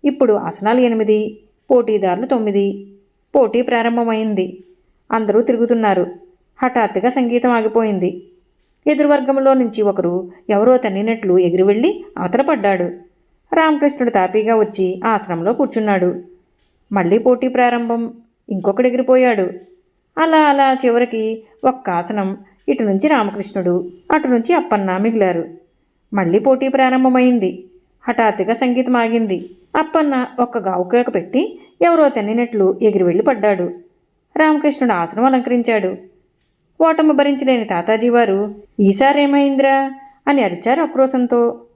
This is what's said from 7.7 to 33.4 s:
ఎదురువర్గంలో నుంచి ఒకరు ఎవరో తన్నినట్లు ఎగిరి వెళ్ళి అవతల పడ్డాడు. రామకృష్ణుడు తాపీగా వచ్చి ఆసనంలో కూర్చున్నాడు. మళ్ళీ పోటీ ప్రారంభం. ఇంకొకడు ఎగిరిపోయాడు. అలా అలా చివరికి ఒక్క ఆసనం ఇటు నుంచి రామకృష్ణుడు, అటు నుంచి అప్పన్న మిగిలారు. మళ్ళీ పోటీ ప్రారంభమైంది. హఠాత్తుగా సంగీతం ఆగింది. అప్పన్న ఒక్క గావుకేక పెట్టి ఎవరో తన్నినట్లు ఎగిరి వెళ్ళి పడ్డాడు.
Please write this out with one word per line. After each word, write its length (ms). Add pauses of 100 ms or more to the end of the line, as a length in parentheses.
ఎదురువర్గంలో 680
నుంచి 280
ఒకరు 500 (180)
ఎవరో 280
తన్నినట్లు 600
ఎగిరి 260
వెళ్ళి 420 (120)
అవతల 240
పడ్డాడు. 420 (720)
రామకృష్ణుడు 540
తాపీగా 460
వచ్చి 500
ఆసనంలో 480
కూర్చున్నాడు. 680 (680)
మళ్ళీ 260
పోటీ 300
ప్రారంభం. 680 (360)
ఇంకొకడు 380
ఎగిరిపోయాడు. 640 (680)
అలా 200
అలా 480
చివరికి 580 (200)
ఒక్క 260
ఆసనం 480 (320)
ఇటు 140
నుంచి 240
రామకృష్ణుడు, 840 (200)
అటు 160
నుంచి 260
అప్పన్న 440
మిగిలారు. 500 (680)
మళ్ళీ 260
పోటీ 280
ప్రారంభమైంది. 960 (380)
హఠాత్తుగా 520
సంగీతం 420
ఆగింది. 540 (260)
అప్పన్న 520 (120)
ఒక్క 180
గావుకేక 580
పెట్టి 440 (220)
ఎవరో 280
తన్నినట్లు 720
ఎగిరి 220
వెళ్ళి 200
పడ్డాడు. 480 (640)